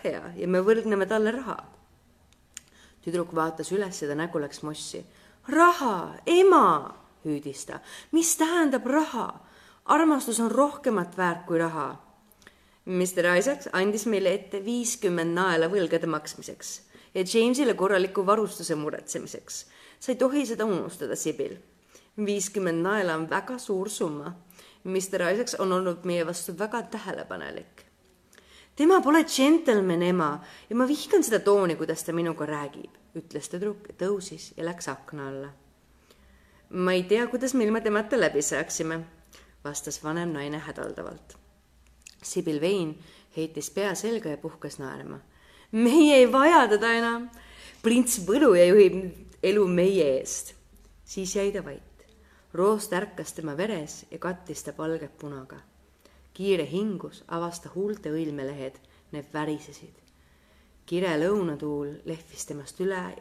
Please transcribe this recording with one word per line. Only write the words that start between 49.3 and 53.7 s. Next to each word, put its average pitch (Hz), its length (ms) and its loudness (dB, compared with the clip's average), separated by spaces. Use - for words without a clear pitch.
elu 196 240 4
meie 175 520 4
eest." - 340 -8
Siis 190 300 -8
jäi 202 160 0
ta 196 140 -6
vait. - 400 -18
Roos 208 340 2
tärkas 185 460 -6
tema 151 240 -8
veres 175 540 -6